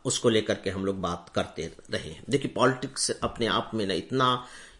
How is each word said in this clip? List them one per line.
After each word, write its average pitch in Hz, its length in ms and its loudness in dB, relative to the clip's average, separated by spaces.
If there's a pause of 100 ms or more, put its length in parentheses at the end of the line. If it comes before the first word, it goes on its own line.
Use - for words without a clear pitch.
उसको 123 240 2
लेकर 107 260 4
के 95 160 -2
हम 95 160 -2
लोग 95 140 -2
बात 87 340 -4
करते 82 380 -4 (180)
रहे - 200 -4
हैं। - 200 -14
देखिए, 139 200 2
पॉलिटिक्स 131 600 2
अपने 120 360 -2
आप 107 280 2
में 107 120 0
ना 95 80 0
इतना, 123 520 2 (340)